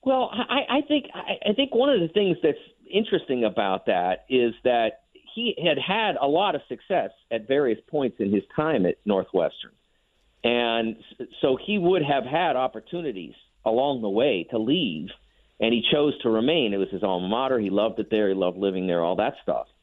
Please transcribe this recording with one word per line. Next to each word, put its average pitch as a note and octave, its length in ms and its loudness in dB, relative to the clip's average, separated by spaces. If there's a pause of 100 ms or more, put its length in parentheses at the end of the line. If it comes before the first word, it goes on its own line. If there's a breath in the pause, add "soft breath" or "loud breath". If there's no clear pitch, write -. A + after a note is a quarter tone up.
Well, C4 320 0
I, B3 460 -2
I - 20 -2
think, D4 320 0
I, F#3+ 380 -4
I - 20 2
think C4+ 220 0
one B3+ 140 4
of A#3 120 4
the E3 60 2
things F#3+ 360 2
that's D3 140 4 (340)
interesting D3+ 540 0
about G2 400 0
that F#2 420 0
is A#2+ 260 2 (100)
that A#2 400 0 (100)
he - 500 -6
had F3 140 2
had G3+ 420 -2
a C#3 80 0
lot E3+ 280 2
of C#3 120 -6
success B2 440 -4 (200)
at A2+ 160 -6
various C3+ 400 2
points C#3 320 -2
in G2 140 0
his G2+ 100 2 (120)
time D3+ 300 0
at F2 100 2 (100)
Northwestern. F#2+ 680 0 (720)
And A#2 540 0 (220)
s-, B2 80 -10 (120)
so C3 240 2
he G#3 140 -2
would F3 260 2
have C#3 220 0
had D3+ 300 -2
opportunities B2+ 800 -6 (280)
along B2+ 380 0
the G#2 80 -2
way G#2+ 400 0
to A#2 80 -4
leave, A2 500 -2 (540)
and A2+ 100 2
he A#2+ 180 0
chose D3 340 2
to A#2+ 60 2
remain. A#2 440 2
It G2 40 -2
was F#2+ 120 -2
his F#2+ 140 -6
alma F#2 260 -2
mater. B2+ 300 0
He G2+ 100 -2
loved G#2 300 0
it G#2 100 -6
there. G#2+ 180 2
He F#2+ 60 2
loved F2+ 240 -2
living F#2+ 300 -2
there, F2 140 0
all F2 160 0
that A2+ 240 -2
stuff. C2+ 260 -4 (160)